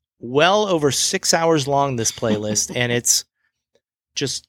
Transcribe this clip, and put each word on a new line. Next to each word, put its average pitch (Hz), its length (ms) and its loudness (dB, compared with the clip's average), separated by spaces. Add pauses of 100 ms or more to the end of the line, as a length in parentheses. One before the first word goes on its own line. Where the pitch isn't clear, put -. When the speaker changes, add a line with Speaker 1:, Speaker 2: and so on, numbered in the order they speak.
(200)
Speaker 1:
well 170 480 2
over 156 240 2
six - 420 -2
hours 165 340 2
long, 139 300 0
this 113 160 -2
playlist, 107 580 -2
Speaker 2:
<laughs> - 40 -6
Speaker 1:
and 120 180 0
it's - 320 0 (880)
just - 340 -6